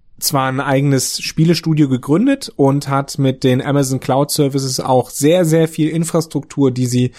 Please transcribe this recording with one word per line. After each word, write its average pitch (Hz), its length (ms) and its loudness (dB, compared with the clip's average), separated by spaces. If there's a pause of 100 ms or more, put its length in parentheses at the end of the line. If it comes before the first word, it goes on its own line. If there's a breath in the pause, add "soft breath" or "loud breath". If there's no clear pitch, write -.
(180)
zwar 131 300 -2
ein 131 120 -2
eigenes 139 600 0
Spielestudio 160 680 0
gegründet 175 640 0
und 139 340 0
hat 139 300 -4
mit 131 240 0
den 127 200 2
Amazon 135 380 -2
Cloud 139 300 0
Services 135 480 -2
auch 127 320 0
sehr, 170 340 2
sehr 160 220 4
viel 156 220 -2
Infrastruktur, 160 840 -2
die 127 160 -2
sie 123 320 0